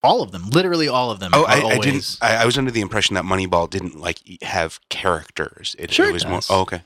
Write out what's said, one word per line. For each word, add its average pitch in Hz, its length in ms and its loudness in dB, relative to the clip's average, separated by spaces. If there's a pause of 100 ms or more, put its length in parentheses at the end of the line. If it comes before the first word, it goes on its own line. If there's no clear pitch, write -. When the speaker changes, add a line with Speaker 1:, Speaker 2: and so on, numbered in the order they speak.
Speaker 1:
All - 220 4
of 95 80 -8
them. 101 180 -10
Literally 170 380 2
all 127 240 0
of 98 80 -6
them 92 140 -4
Speaker 2:
Oh, 151 100 6
Speaker 1:
are - 60 2
Speaker 2:
I, 127 40 4
I - 20 6 (200)
didn't, 131 120 2
Speaker 1:
always 139 340 -2
Speaker 2:
I, 113 160 4
I 117 80 4
was 120 120 2
under 131 140 0
the 113 100 0
impression 101 320 0
that 90 120 -2
Moneyball 92 440 2
didn't, 87 300 -8
like, 87 280 -8
e-, 92 140 -20
have 82 380 -4 (100)
characters. - 880 -4
It, 85 160 -10
Speaker 1:
Sure 392 140 4
Speaker 2:
it - 20 2
Speaker 1:
it - 40 -2
Speaker 2:
was 87 120 -4
more, 90 140 -4
Speaker 1:
does. - 100 -6
Speaker 2:
oh, 95 120 2
okay. 90 240 -4